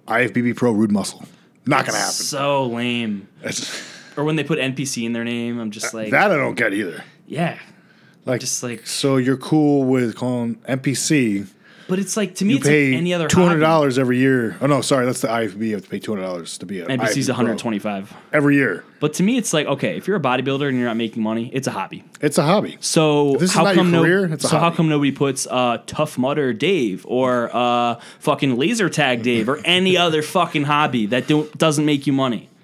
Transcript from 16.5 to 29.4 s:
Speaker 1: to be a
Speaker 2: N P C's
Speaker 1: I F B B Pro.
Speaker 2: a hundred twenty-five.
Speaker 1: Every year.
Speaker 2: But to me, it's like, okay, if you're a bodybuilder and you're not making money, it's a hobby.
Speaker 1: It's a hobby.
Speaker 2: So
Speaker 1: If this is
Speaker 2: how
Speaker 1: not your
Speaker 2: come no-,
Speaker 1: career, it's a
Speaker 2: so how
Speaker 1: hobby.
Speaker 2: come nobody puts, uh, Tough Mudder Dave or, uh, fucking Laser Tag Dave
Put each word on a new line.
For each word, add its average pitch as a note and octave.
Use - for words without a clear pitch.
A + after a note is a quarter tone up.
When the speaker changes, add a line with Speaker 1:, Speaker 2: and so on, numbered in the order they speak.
Speaker 1:
to -
be F2+
a E2
Speaker 2:
N C3
P A2+
C's -
Speaker 1:
I -
F G#2
B C3+
B B2+
Pro. B2+
Speaker 2:
a A#2+
hundred A#2
twenty-five. G2+
Speaker 1:
Every C#3+
year. G#2+
Speaker 2:
But D3
to -
me, A3+
it's -
like, D3+
okay, A#2
if -
you're G3+
a F3+
bodybuilder C3+
and C3
you're B2
not A2+
making A2+
money, A2+
it's C3
a A#2+
hobby. F#2+
Speaker 1:
It's D3
a E3
hobby. F3
Speaker 2:
So D3
Speaker 1:
If C3
this F3+
is -
Speaker 2:
how -
Speaker 1:
not G3+
your F3+
Speaker 2:
come F3
no-, E3
Speaker 1:
career, F#3
it's D3+
a -
Speaker 2:
so D#3+
how D3+
Speaker 1:
hobby. E3+
Speaker 2:
come E3
nobody C#3+
puts, C#3
uh, A#2+
Tough -
Mudder C3
Dave A#2+
or, B2
uh, A#2+
fucking C3+
Laser F#3
Tag B2+
Dave A#2